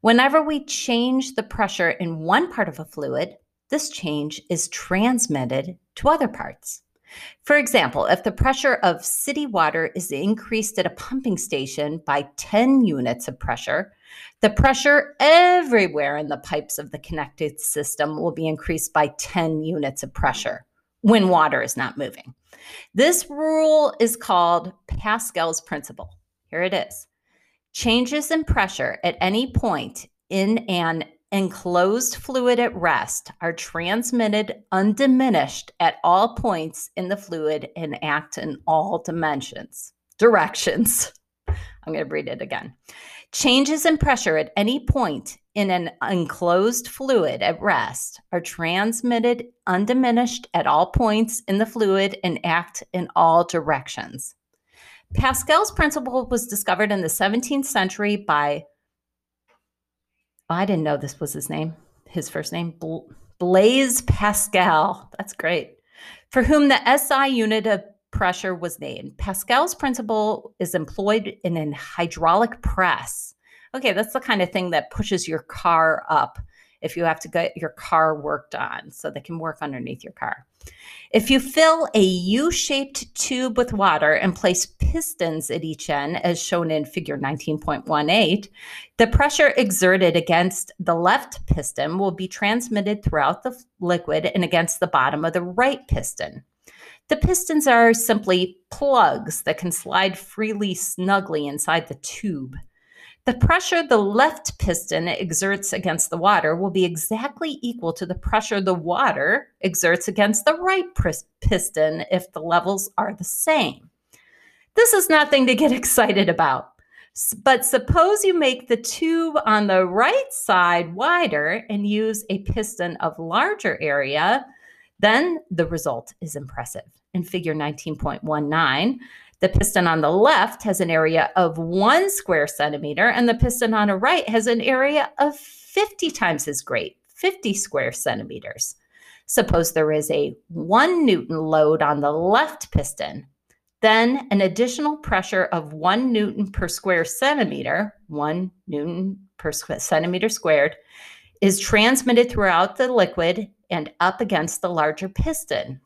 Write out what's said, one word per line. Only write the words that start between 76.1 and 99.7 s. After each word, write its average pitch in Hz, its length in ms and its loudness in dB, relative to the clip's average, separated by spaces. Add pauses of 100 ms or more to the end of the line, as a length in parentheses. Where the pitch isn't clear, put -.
if 156 160 -6
you 170 60 -2
have 160 160 0
to - 80 -14
get 170 280 -2
your 165 140 -8
car 160 500 0
worked 147 360 -8
on, - 360 -8
so - 180 -12
they 147 120 -14
can 165 160 -12
work 160 240 -8
underneath 131 420 -10
your - 100 -18
car. - 340 -10 (640)
If 220 180 2
you 269 100 6
fill 320 540 4
a 220 80 6
U-shaped 269 1120 0
tube 254 420 -4
with 247 160 0
water 156 420 2
and 180 220 0
place - 300 0
pistons - 840 -2
at 165 120 -4
each 156 280 -10
end, 147 340 -2
as 170 160 0
shown 170 300 -2
in 151 140 0
figure 151 320 -8
nineteen 147 420 -4
point - 280 -6
one 151 220 0
eight, 202 400 2 (480)
the 226 100 6
pressure 285 500 4
exerted 185 580 4
against 175 640 0
the 170 160 0
left 185 500 0
piston 151 520 -2
will 196 140 0
be 185 160 -8
transmitted 208 760 -2
throughout 151 400 0
the 254 80 -4
f-, 247 120 -18 (160)
liquid 170 540 0
and 180 100 2
against 170 360 0
the 175 80 0
bottom 147 360 2
of 165 100 -2
the 180 80 0
right 240 460 -2
piston. - 560 -6 (640)
The 302 80 2
pistons 311 500 0
are 233 260 8
simply 208 640 0 (140)
plugs 214 720 2
that - 140 -2
can 175 140 -6